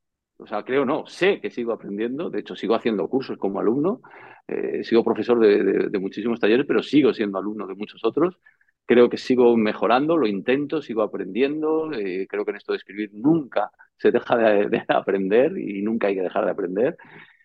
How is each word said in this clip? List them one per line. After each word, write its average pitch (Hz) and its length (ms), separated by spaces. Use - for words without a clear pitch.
o - 100
sea, 104 160
creo 135 220
no, 120 220
sé 185 340
que 101 100
sigo 117 220
aprendiendo, 117 560
de 104 120
hecho - 140
sigo 131 200
haciendo 107 340
cursos 131 280
como 98 220
alumno, 143 420
eh, - 360
sigo 113 200
profesor 117 360
de, 101 240
de, 92 260
de 104 100
muchísimos 104 400
talleres, 117 280
pero 110 160
sigo 131 300
siendo 101 260
alumno 104 280
de 95 80
muchos 101 300
otros. 151 320
Creo 120 220
que 139 80
sigo 120 400
mejorando, 113 580
lo 131 120
intento, 139 540
sigo 110 200
aprendiendo, 139 920
eh, 95 360
creo 101 160
que 104 60
en 101 60
esto - 160
de 98 40
escribir 101 360
nunca 117 580
se 107 140
deja 120 260
de, 104 320
de 107 200
aprender 110 680
y 101 240
nunca 107 260
hay 98 80
que 92 60
dejar 98 240
de 92 60
aprender. 101 460